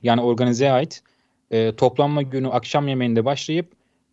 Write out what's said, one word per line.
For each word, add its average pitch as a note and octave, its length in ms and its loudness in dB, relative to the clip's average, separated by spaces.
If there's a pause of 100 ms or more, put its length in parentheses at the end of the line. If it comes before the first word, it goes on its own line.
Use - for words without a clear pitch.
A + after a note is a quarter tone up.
yani A#2+ 180 4
organizeye A#2+ 500 2
ait. C3 300 0 (500)
E, A2+ 240 0
toplanma C#3+ 460 2
günü C3 260 -4
akşam C#3+ 400 -2
yemeğinde B2 380 0
başlayıp, D#3 420 -4 (460)